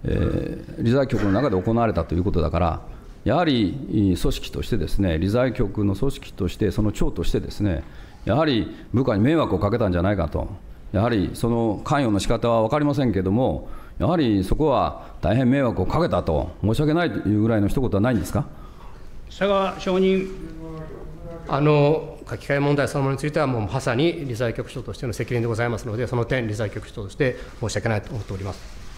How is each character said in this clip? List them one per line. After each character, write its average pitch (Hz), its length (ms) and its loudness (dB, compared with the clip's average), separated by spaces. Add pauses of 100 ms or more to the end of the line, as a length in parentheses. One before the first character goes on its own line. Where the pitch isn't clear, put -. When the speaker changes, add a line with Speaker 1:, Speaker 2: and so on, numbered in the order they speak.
Speaker 1:
え - 20 0
ー、 - 720 -2
理 113 80 4
財 135 160 4
局 104 160 0
の 101 80 4
中 123 180 4
で 92 100 2
行 110 140 0
わ 117 140 4
れ 101 60 0
た 82 100 0
と - 100 -4
い 90 60 2
う 90 40 2
こ 98 80 2
と 87 80 2
だ 80 120 2
か 82 80 0
ら、 85 220 0 (420)
や 127 140 2
は 175 80 2
り、 117 240 4 (440)
い、 85 40 2
組 - 0 -
織 - 340 0
と 69 100 -6
し - 80 -6
て - 80 2
で 78 100 0
す - 120 2
ね、 87 180 2
理 90 120 0
財 123 240 2
局 107 300 -2
の 98 120 2
組 104 160 0
織 - 220 -10
と 92 140 -2
し - 100 -4
て、 104 120 2
そ 107 140 0
の 104 80 2
長 - 180 2
と 87 140 -4
し - 80 4
て 117 80 2
で 113 100 -6
す - 120 -6
ね、 85 220 0 (400)
や - 120 2
は 156 100 4
り 117 300 0 (180)
部 131 100 2
下 123 120 2
に 98 80 4
迷 151 120 4
惑 101 200 2
を 85 40 0
か 101 120 0
け 113 80 0
た 110 80 2
ん 90 40 2
じ 90 60 0
ゃ 87 60 2
な 98 80 2
い 101 60 0
か 82 100 0
と、 - 200 -4 (440)
や 92 100 2
は 120 80 2
り 95 240 2
そ 117 160 -2
の 117 340 0
関 143 200 2
与 113 80 2
の 101 80 2
仕 - 80 -2
方 120 220 2
は 113 120 4
分 110 80 2
か 151 80 0
り 151 80 2
ま 147 80 2
せ 139 120 2
ん 117 60 2
け 98 60 0
れ 95 60 0
ど 92 80 2
も、 107 360 0 (300)
や - 80 0
は 170 120 2
り 110 260 4
そ 101 120 2
こ 156 120 2
は 104 400 0 (140)
大 92 140 2
変 127 140 4
迷 139 140 4
惑 101 180 0
を 92 60 2
か 147 140 0
け 170 80 2
た 90 120 2
と、 78 300 0 (100)
申 107 140 2
し - 60 0
訳 151 120 4
な 175 120 2
い 127 60 -2
と - 160 -4
い 104 80 4
う 107 60 2
ぐ 110 60 4
ら 117 100 2
い 101 40 2
の 101 60 2
一 135 140 2
言 123 80 0
は 98 100 2
な 123 120 4
い 120 40 2
ん 95 40 2
で - 80 -2
す - 60 -8
か？ 107 120 0 (840)
Speaker 2:
佐 - 140 -8
川 196 380 2
証 185 180 0
人。 190 300 4 (1200)
Speaker 3:
あ 143 140 0
の、 151 560 4 (120)
書 107 80 -8
き - 100 -12
換 139 80 0
え 143 40 0
問 143 160 4
題 139 120 2
そ - 120 -4
の 139 40 0
も 135 60 0
の 135 40 0
に 131 60 -4
つ 156 60 -4
い 147 60 -2
て 165 80 0
は、 143 80 2
も 123 120 0
う - 20 0
ま 107 180 -2
さ 120 160 0
に 165 320 0
理 120 80 -6
財 113 180 0
局 - 160 -6
長 123 140 -10
と - 100 -10
し - 60 -12
て 135 80 -6
の 107 60 -4
責 123 200 -4
任 117 80 2
で 117 60 0
ご 113 80 0
ざ 117 100 0
い 120 40 0
ま 107 100 -2
す - 80 -8
の 107 100 -4
で、 110 80 -2
そ 127 100 -4
の 117 100 2
点、 123 220 0
理 104 60 -2
財 107 160 -2
局 - 220 -10
長 107 120 -10
と 95 60 -10
し - 60 -14
て 127 220 0 (220)
申 110 100 -2
し - 60 -4
訳 101 140 -2
な 107 80 2
い 101 40 -2
と - 100 -12
思 123 80 -6
っ 98 40 -8
て 101 100 -8
お 95 40 -6
り 95 60 -8
ま 98 100 -6
す。 - 320 -14 (120)